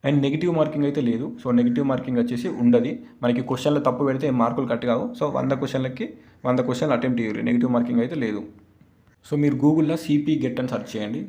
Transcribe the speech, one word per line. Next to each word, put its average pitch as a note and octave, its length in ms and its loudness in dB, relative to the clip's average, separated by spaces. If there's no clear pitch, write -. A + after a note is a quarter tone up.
And C#3 160 2
నెగెటివ్ D#3+ 340 0
మార్కింగ్ D3 300 0
అయితే C#3+ 160 0
లేదు. A#2+ 440 -2
So, B2 100 2
నెగెటివ్ A#2+ 300 2
మార్కింగ్ B2+ 320 -2
వచ్చేసి A#2+ 320 -2
ఉండదు. A#2+ 460 4
మనకి A#2+ 180 2
క్వశ్చన్లు C#3+ 380 0
తప్పు C#3 240 0
పెడితే C3+ 240 0
ఏం B2+ 100 0
మార్కులు A#2+ 300 0
కట్ A#2 180 -2
కావు. - 380 -2
So, C#3+ 80 -2
వంద C3 200 0
క్వశ్చన్లకి C3 640 -4
వంద B2+ 140 2
క్వశ్చన్లు B2+ 360 0
అటెంప్ట్ A#2+ 260 0
చేయరు. A2 200 -4
నెగెటివ్ A#2+ 300 2
మార్కింగ్ A#2+ 280 2
అయితే C3 160 -2
లేదు. G#2+ 280 -4
So, D3 60 0
మీరు D3 180 2
Google-లో D3 420 4
సీపీ D3 480 0
గెట్ B2 140 -2
అని B2+ 100 -2
సెర్చ్ A2 280 -6
చేయండి. G#2+ 320 -6